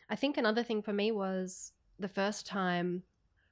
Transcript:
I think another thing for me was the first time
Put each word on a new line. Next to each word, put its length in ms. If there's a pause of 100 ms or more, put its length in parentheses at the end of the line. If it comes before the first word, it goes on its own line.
I 60
think 220
another 260
thing 180
for 120
me 180
was 640 (260)
the 80
first 400
time 560 (480)